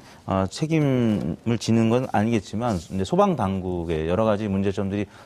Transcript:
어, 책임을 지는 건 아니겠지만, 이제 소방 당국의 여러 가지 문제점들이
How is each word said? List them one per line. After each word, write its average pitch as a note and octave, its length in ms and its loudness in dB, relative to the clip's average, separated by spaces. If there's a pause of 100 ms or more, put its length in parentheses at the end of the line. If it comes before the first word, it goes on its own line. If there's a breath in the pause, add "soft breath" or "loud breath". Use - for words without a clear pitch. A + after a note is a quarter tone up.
(260 loud breath)
어, F#2+ 240 2
책임을 A#2+ 1080 0
지는 A2+ 300 4
건 B2 200 2
아니겠지만, A2 640 0 (180)
이제 F#2+ 120 -2
소방 F#3 320 2
당국의 F2+ 720 -2
여러 F#2 160 2
가지 G#2+ 240 0
문제점들이 G2 580 -2 (200 loud breath)